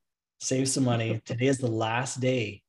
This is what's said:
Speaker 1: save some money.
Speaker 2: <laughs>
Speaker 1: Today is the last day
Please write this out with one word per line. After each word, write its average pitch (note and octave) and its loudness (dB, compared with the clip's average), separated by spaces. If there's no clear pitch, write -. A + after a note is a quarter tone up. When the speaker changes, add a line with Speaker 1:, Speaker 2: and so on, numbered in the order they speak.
Speaker 1:
save C3 0
some C3+ 2
money. A2+ 0
Speaker 2:
<laughs> - -14
Speaker 1:
Today B2 0
is C#3 4
the B2 0
last A2+ -2
day B2 -2